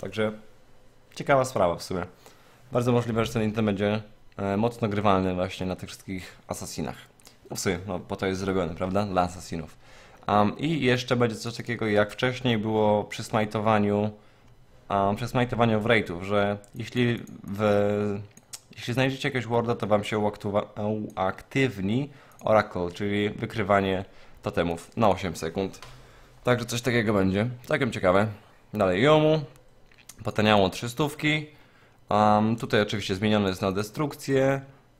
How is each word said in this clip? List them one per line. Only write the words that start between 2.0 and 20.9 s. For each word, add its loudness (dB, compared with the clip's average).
Bardzo 2
możliwe, 0
że -4
ten 0
item 0
będzie, 0
e, -2
mocno 0
grywalny 2
właśnie -4
na -4
tych -14
wszystkich -12
asasinach. -8
No -8
w -6
sumie, -2
no, -6
po -8
to -2
jest -2
zrobiony, -2
prawda? -2
Dla 0
asasinów. -8
Am, 2
i -2
jeszcze 2
będzie 0
coś -8
takiego, -4
jak 2
wcześniej 0
było 4
przy -10
smajtowaniu, 2
am, 0
przy -6
smajtowaniu 2
w -4
raidów, 0
że 0
jeśli -2
w, 0
jeśli -6
znajdziecie 0
jakiegoś -4
warda, 0
to -4
wam 2
się -2
uaktuwa-, -2